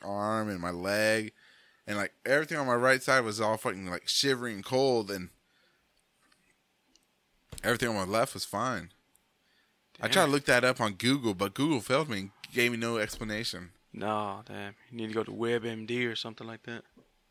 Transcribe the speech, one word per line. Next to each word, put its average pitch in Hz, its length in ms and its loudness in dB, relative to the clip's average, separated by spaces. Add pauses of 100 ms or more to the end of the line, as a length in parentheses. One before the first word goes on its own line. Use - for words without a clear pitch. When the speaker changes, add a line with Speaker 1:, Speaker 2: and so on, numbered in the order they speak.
Speaker 1:
arm 104 460 -2
and 95 100 -4
my 87 120 -4
leg 107 600 0 (560)
and, 104 100 -2
like, 98 160 -4 (120)
everything 151 320 2
on 139 100 0
my 123 80 4
right 127 260 4
side 131 220 4
was 107 180 -2
all 110 160 2
fucking, 95 320 -6
like, 87 180 -6
shivering 120 540 0
cold, 127 480 2
and 92 200 -6 (2250)
everything 120 260 0
on 110 60 0
my 95 100 0
left 110 280 0
was - 120 -8
fine. 104 440 -4 (1080)
I 110 80 -4
Speaker 2:
Damn. 113 40 0
Speaker 1:
tried 180 140 8
to 143 60 4
look 143 140 2
that 123 180 6
up 127 180 2
on 104 120 2
Google, 117 400 2
but 98 200 -2
Google 143 260 0
failed 139 300 0
me 104 100 -4
and 95 100 -8 (240)
gave 120 180 4
me 117 60 -2
no 117 200 -2
explanation. 107 760 -6 (220)
Speaker 2:
No, 104 540 -4
damn. 101 280 -12 (160)
You 123 60 -12
need 110 120 -4
to 110 40 -8
go 110 100 0
to 104 80 -8
WebMD 117 800 -2
or 110 40 -8
something 113 320 -10
like 113 160 -14
that. 117 200 -12 (460)